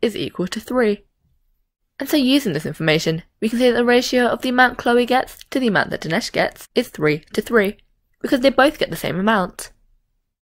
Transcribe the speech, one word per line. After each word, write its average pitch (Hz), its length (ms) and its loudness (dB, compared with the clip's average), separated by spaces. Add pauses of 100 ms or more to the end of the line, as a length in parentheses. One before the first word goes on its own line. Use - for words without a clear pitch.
is 220 160 -2
equal - 300 -6
to - 120 -8
three. 220 460 -2 (920)
And 269 100 -10
so 320 80 0
using 262 380 2
this 151 100 -6
information, 160 600 -2 (180)
we 226 80 0
can 233 80 -2
see 247 120 4
that 233 60 2
the 240 80 2
ratio 247 400 2
of 233 160 0
the 262 80 -4
amount 247 300 2
Chloe 240 260 2
gets 247 460 -2
to 269 100 -2
the 247 80 0
amount 170 220 0
that - 100 -6
Dinesh 170 320 -4
gets - 420 -4
is 247 140 0
three 151 460 -2
to 214 80 -2
three, 208 340 0 (460)
because 254 180 0
they 269 80 6
both 254 300 2
get - 100 -4
the 165 80 -8
same 160 240 -6
amount. 202 500 -2 (800)